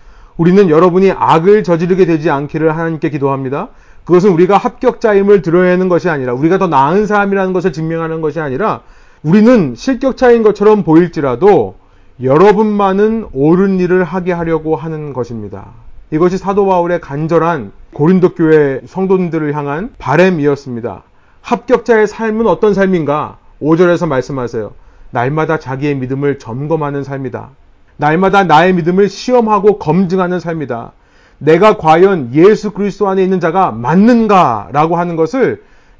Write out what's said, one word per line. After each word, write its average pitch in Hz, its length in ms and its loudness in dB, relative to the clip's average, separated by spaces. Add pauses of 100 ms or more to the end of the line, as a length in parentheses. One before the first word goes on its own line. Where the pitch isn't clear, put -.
(380)
우리는 180 320 4
여러분이 180 420 4
악을 165 520 4
저지르게 175 420 0
되지 160 240 0
않기를 156 460 -2
하나님께 165 340 -4
기도합니다. 135 580 -4 (380)
그것은 180 260 2
우리가 180 260 2
합격자임을 208 840 0
드러내는 180 460 0
것이 175 220 0
아니라, 131 240 -4
우리가 160 240 0
더 185 100 -2
나은 160 380 2
사람이라는 196 480 -2
것을 180 180 -2
증명하는 160 500 -6
것이 156 180 -4
아니라, 151 420 -4 (400)
우리는 196 540 2
실격자인 247 640 0
것처럼 208 420 2
보일지라도 156 920 0 (460)
여러분만은 202 1120 2
옳은 180 480 2
일을 180 240 0
하게 180 280 -6
하려고 160 440 -4
하는 151 380 -10
것입니다." 107 540 -12 (420)
이것이 175 280 0
사도 196 280 -2
바울의 175 340 0
간절한 156 720 -4 (220)
고린도 175 420 2
교회 151 500 2
성도님들을 175 680 -4
향한 147 440 -8
바램이었습니다. 143 1080 -2 (380)
합격자의 226 680 0
삶은 220 400 -4
어떤 202 260 0
삶인가? 151 640 -2 (220)
오 151 160 0
절에서 175 320 2
말씀하세요. 127 680 -6 (380)
"날마다 156 480 -2
자기의 143 360 -6
믿음을 135 440 -4
점검하는 143 640 -6
삶이다. 127 480 -10 (460)
날마다 185 460 2
나의 170 300 4
믿음을 180 360 2
시험하고 214 680 0
검증하는 180 640 -2
삶이다. 143 540 -8 (440)
내가 170 400 4
과연 165 560 4
예수 202 380 4
그리스도 202 360 -4
안에 190 160 0
있는 185 160 0
자가 170 320 0
맞는가라고 160 1200 2
하는 175 200 -4
것을 160 480 -2 (360)